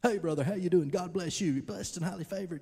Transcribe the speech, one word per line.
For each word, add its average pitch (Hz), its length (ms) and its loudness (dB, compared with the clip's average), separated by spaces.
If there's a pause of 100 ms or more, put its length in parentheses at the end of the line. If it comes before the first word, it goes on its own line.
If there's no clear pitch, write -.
Hey, 233 180 4
brother, 156 260 0
how 180 100 2
you 185 140 0
doing? 165 200 6
God 180 240 -2
bless 175 280 -2
you. 175 120 2
You're 135 100 2
blessed 196 340 -6
and 170 80 -2
highly 185 200 -2
favored. 180 380 -6